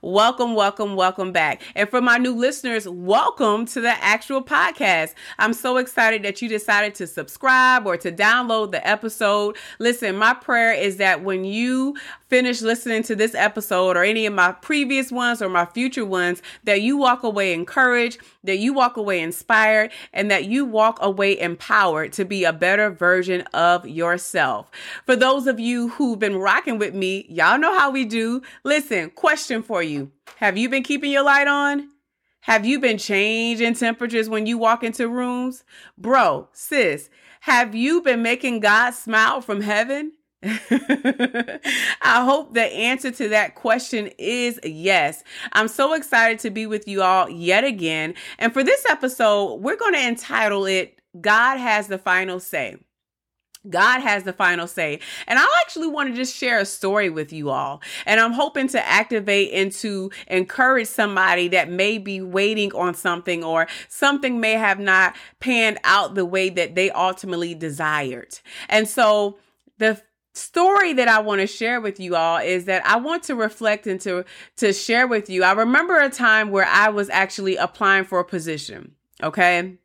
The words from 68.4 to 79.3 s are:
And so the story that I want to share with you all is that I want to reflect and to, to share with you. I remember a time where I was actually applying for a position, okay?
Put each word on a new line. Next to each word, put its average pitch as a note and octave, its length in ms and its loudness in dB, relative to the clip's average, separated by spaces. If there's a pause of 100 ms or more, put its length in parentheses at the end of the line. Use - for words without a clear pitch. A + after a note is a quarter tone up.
And G#3+ 180 2
so G#3 520 2 (400)
the A3 200 0 (360)
story F#4 580 2
that B3+ 140 2
I A3+ 140 6
want G#3 200 0
to G3 60 0
share A#3 340 -4
with G3+ 180 -8
you F3+ 160 -4
all E3 220 2
is F3+ 280 -2
that F#3 200 -2
I G#3 120 4
want D#4 260 -4
to C#4+ 120 -4
reflect G#3+ 520 -2
and F#3+ 140 -4
to, F3+ 240 -4 (320)
to G3+ 160 2
share A#3+ 340 0
with A3 220 -2
you. F#3 140 0
I F#3 100 6
remember C#4+ 460 2
a C#4+ 100 4
time A3 420 2
where G3 160 2
I G#3 220 4
was G#3 200 -4
actually F#3+ 460 -2
applying F#3+ 480 0
for F#3 160 -2
a F3+ 60 -2
position, D#3+ 680 -8 (300)
okay? F3+ 600 2